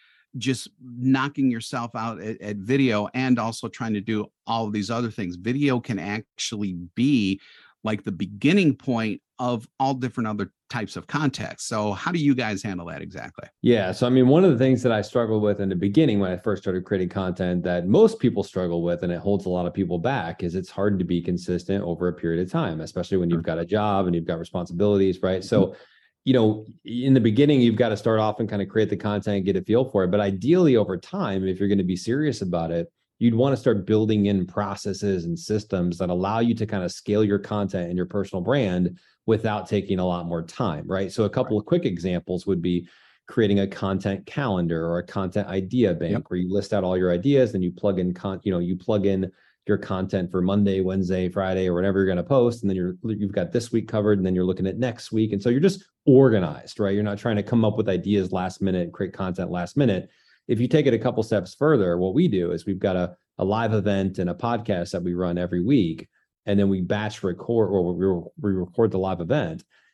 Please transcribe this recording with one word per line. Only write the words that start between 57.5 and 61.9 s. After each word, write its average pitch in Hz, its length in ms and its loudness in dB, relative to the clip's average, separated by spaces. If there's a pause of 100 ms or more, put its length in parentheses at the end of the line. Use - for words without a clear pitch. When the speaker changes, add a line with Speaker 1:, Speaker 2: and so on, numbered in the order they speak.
Speaker 2:
up 107 100 2
with 104 140 0
ideas 92 420 0
last 92 300 -4
minute 185 220 0
and 170 100 -6
create 190 180 -6
content 90 400 -6
last 87 240 -6
minute. 110 340 2 (380)
If 113 140 0
you 127 80 0
take 151 160 4
it 123 80 4
a 113 40 2
couple 113 240 -2
steps 101 320 -2
further, 107 440 2